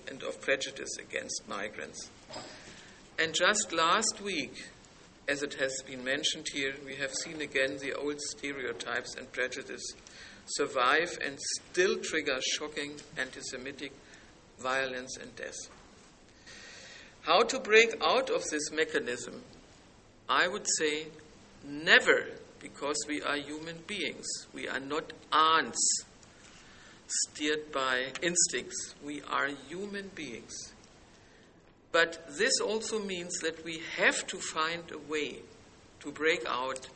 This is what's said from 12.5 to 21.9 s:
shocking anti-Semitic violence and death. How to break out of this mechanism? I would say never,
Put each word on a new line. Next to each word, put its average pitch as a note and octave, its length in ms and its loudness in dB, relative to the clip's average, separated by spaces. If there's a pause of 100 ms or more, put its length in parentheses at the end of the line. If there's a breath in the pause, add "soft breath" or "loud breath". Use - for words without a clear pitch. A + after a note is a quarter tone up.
shocking D3 360 -6 (240)
anti-Semitic C3+ 760 -6 (680 loud breath)
violence B2+ 580 -2
and - 200 -14
death. - 200 -8 (1700 loud breath)
How F3 200 8
to B3+ 180 0
break A3 420 8
out G#3+ 280 6
of E3 200 2
this D3 220 -2
mechanism? C#3 680 -2 (840)
I D3 200 6
would G3+ 180 -4 (120)
say D#3 300 0 (580)
never, D#3 600 8 (340)